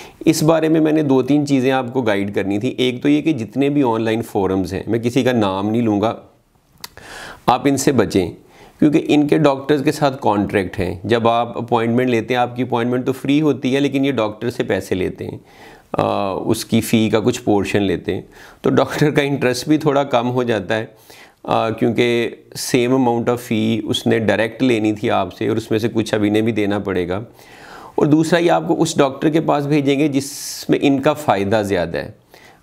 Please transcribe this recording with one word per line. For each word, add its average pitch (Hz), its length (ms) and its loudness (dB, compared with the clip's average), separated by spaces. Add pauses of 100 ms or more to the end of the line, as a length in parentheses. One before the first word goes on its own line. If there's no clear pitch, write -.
(260)
इस 156 160 4
बारे 160 260 4
में 160 120 4
मैंने 156 220 2
दो 131 200 4
तीन 143 240 2
चीज़ें 135 240 2
आपको 131 320 -2
गाइड 101 320 0
करनी 101 240 -2
थी। 120 220 -4
एक 123 220 -2
तो 143 60 0
ये 147 140 2
कि 160 100 0
जितने 131 380 -2
भी 143 120 2
ऑनलाइन 113 400 0
फोरम्स 95 500 -2
हैं, 92 160 -6
मैं 113 140 0
किसी 120 220 0
का 127 80 2
नाम 98 340 0
नहीं 110 160 0
लूँगा, 104 360 0 (1300)
आप 123 180 2
इनसे 139 260 2
बचें, 95 380 2 (480)
क्योंकि 151 200 4
इनके 147 400 2
डॉक्टर्स 139 440 0
के 143 100 0
साथ 143 200 0
कॉन्ट्रैक्ट 101 640 -2
हैं। 90 300 -4
जब 113 220 2
आप 117 280 0
अपॉइंटमेंट 117 540 0
लेते 117 240 0
हैं, 123 60 0
आपकी 123 220 -2
अपॉइंटमेंट 123 440 -2
तो 131 60 0
फ्री 139 260 -2
होती 127 340 0
है, 139 80 0
लेकिन 135 240 0
ये 139 80 0
डॉक्टर 113 380 -2
से 120 140 -6
पैसे 98 300 -2
लेते 92 300 -4
हैं, 98 160 -12 (580)
अ, 101 480 -2
उसकी - 340 0
फ़ी 110 300 2
का 110 100 2
कुछ 120 180 0
पोर्शन 101 420 0
लेते 87 320 -2
हैं, - 160 -8 (360)
तो 139 60 2
डॉक्टर 139 400 2
का 139 120 0
इंटरेस्ट 131 460 -2
भी 151 100 4
थोड़ा 143 260 2
कम 123 220 0
हो 123 180 -2
जाता 113 300 -2
है, 110 100 -2
अ, - 840 -4
क्योंकि 120 720 0 (120)
same 123 360 0
amount 120 360 0
of 120 100 -2 (100)
fee 110 360 0
उसने 117 340 0
डायरेक्ट 110 440 0
लेनी 110 300 2
थी 107 160 -4
आपसे 101 400 -2
और 113 80 0
उसमें 113 220 -2
से 113 100 0
कुछ 107 260 -2
अब 107 100 2
इन्हें 107 200 2
भी 117 80 0
देना 101 260 0
पड़ेगा। 95 460 -4 (720)
और - 80 2
दूसरा, 160 320 4
ये 175 100 2
आपको 160 260 0
उस - 240 0
डॉक्टर 143 320 2
के 160 100 2
पास 147 240 0
भेजेंगे 143 440 2
जिसमें - 720 -4
इनका 143 360 2
फ़ायदा 104 480 0
ज़्यादा 85 360 -2
है, - 260 -10 (380)